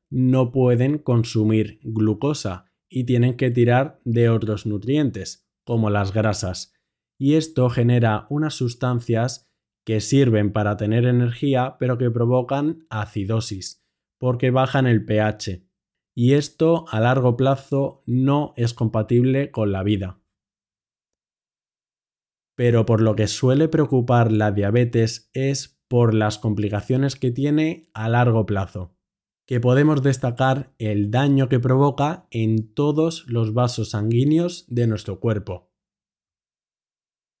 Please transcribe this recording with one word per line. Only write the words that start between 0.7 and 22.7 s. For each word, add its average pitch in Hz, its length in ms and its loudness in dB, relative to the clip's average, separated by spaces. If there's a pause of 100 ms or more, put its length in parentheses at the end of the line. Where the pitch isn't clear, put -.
consumir 110 840 0
glucosa 107 840 -2 (260)
y 127 120 -4
tienen 123 320 2
que 127 160 0
tirar 120 520 2
de 117 240 2
otros 107 380 -2
nutrientes, 107 840 -4 (160)
como 117 260 0
las 101 220 0
grasas, 101 640 -4 (420)
y 139 180 0
esto 151 360 0
genera 117 600 2
unas 147 240 -4
sustancias 123 920 -4 (380)
que 110 140 -2
sirven 110 520 2
para 104 240 -2
tener 110 280 0
energía, 123 720 -2
pero 127 200 -2
que 123 120 0
provocan 127 800 -2
acidosis, 104 960 -6 (320)
porque 127 320 -2
bajan 131 380 2
el 113 160 2
P 107 160 0
H, 104 440 -4 (520)
y 123 160 2
esto 160 560 0
a - 100 -4
largo 123 380 2
plazo 135 680 -2
no 139 500 0
es 117 180 -2
compatible 123 800 0
con 107 180 -2
la 95 140 -4
vida. 98 360 -2 (2250)
Pero 117 300 2